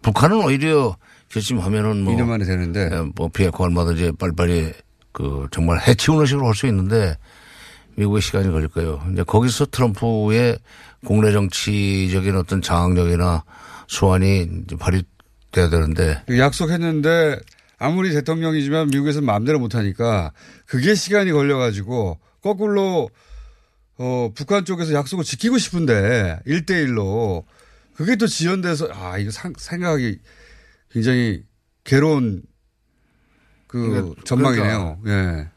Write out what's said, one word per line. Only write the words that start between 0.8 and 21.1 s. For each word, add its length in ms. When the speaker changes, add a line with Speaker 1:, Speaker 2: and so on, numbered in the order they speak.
Speaker 1:
결심하면은 760
뭐 100
Speaker 2:
이 20
년 120
만에 160
되는데. 480
Speaker 1:
예, 100
뭐 140
피해고 360
얼마든지 540
빨리빨리 540
그 380
정말 360
해치우는 400
식으로 200
할 80
수 140
있는데 480
미국의 260
시간이 280
걸릴 180
거예요. 340
이제 120
거기서 420
트럼프의 920
국내 280
정치적인 1040
어떤 260
장악력이나 800
소환이 600
이제 120
발휘돼야 920
되는데. 600
Speaker 2:
약속했는데 1080
아무리 340
대통령이지만 760
미국에서는 380
마음대로 320
못하니까 720
그게 280
시간이 380